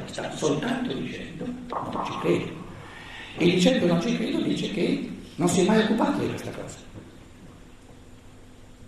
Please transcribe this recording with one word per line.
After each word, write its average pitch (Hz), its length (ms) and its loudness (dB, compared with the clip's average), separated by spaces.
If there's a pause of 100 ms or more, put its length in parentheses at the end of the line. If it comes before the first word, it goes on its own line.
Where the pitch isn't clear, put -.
sta - 320 -8
soltanto 139 560 0
dicendo - 540 -8 (240)
"non - 360 -4
ci - 140 -6
credo". - 320 2 (840)
E - 80 4
dicendo 180 400 6
"non - 160 4
ci - 160 0
credo" 285 240 0
dice - 300 -2
che 247 380 0 (280)
non 175 100 4
si 180 140 4
è - 20 6
mai 214 160 6
occupato 285 400 4
di 156 80 0
questa - 240 -6
cosa. - 260 -12 (2000)